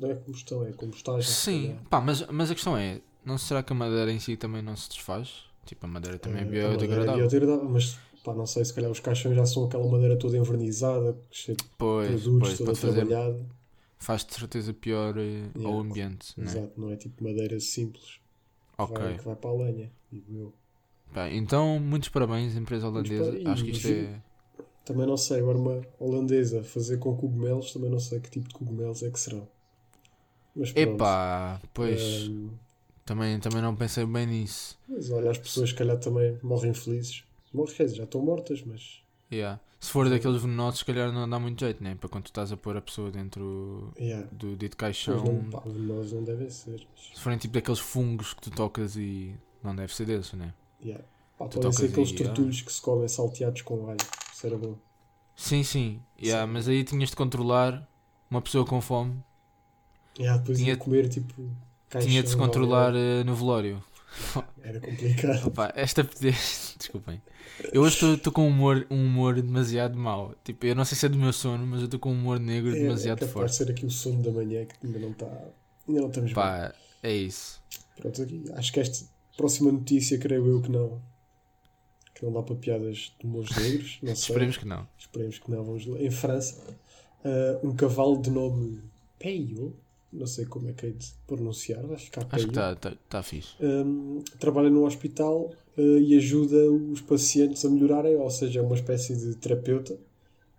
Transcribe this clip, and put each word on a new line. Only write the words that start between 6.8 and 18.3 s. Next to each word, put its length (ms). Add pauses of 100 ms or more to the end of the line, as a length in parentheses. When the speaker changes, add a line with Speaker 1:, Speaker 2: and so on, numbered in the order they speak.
Speaker 1:
biodegradável, 420
mas, 260 (280)
pá, 100
não 120
sei, 180
se 100
calhar 160
os 80
caixões 380
já 100
são 200
aquela 200
madeira 320
toda 180
envernizada, 800 (140)
cheia 260
de 80 (140)
Speaker 2:
Pois, 300
Speaker 1:
produtos, 320
Speaker 2:
pois, 180
Speaker 1:
toda 120
Speaker 2:
pode 100
fazer, 260
Speaker 1:
trabalhada. 400 (520)
Speaker 2:
faz 260
de 100
certeza 400
pior, 440
eh, 260 (100)
ao 80
Speaker 1:
Yeah. 180
Speaker 2:
ambiente, 560
não 80
é? 40
Speaker 1:
Exato, 320
não 100
é 60
tipo 260
madeira 380
simples 580 (580)